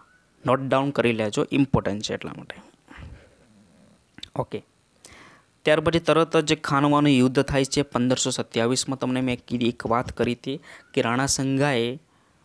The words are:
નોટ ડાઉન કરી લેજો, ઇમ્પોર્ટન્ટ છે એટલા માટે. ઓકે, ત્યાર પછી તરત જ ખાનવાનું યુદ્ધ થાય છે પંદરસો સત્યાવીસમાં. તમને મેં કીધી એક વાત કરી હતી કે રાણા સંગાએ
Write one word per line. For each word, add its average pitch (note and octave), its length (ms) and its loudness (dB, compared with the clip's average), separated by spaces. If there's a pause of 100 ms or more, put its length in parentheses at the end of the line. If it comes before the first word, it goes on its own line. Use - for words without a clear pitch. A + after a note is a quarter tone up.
(460)
નોટ C3 140 2
ડાઉન C3+ 300 0
કરી A#2+ 220 2
લેજો, A2 400 -2
ઇમ્પોર્ટન્ટ A2 500 0
છે - 120 -6
એટલા - 240 -10
માટે. - 240 -16 (1700)
ઓકે, - 280 -8 (960)
ત્યાર D#3 180 4
પછી E3 180 2
તરત D#3+ 380 2
જ D#3 240 0
ખાનવાનું D3 500 2
યુદ્ધ C3 320 4
થાય C3+ 220 0
છે C#3+ 180 -2
પંદરસો B2+ 480 0
સત્યાવીસમાં. B2 680 -2
તમને B2+ 220 -4
મેં B2+ 280 -2
કીધી A#2+ 200 -2
એક - 180 -4
વાત A#2 260 -2
કરી A#2 220 -2
હતી C3+ 260 -10 (340)
કે C3 80 2
રાણા A#2+ 240 0
સંગાએ C3+ 720 0 (460)